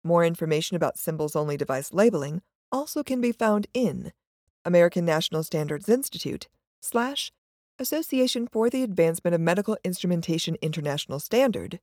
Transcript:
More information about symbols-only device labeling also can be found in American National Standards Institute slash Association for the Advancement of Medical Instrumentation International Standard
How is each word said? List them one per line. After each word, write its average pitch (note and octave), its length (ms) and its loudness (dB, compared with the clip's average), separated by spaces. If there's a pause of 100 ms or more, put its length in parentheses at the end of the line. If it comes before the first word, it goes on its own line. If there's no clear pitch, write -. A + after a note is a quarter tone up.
More E3+ 220 4
information E3 500 0
about D#3+ 220 0
symbols-only D3+ 580 -2
device C#3 380 -4
labeling E3+ 480 2 (280)
also D4 320 -4
can B3+ 200 -4
be A#3+ 100 2
found G#3+ 420 0
in A#3 380 -2 (540)
American F3 400 6
National D#3+ 380 0
Standards D3+ 440 -4
Institute - 640 -2 (320)
slash B3 500 -4 (480)
Association B3+ 680 0
for A3+ 240 0
the C4 140 0
Advancement E3+ 500 2
of E3 60 2
Medical F#3 460 2
Instrumentation E3+ 760 -2
International D3 580 -4
Standard G#3 640 0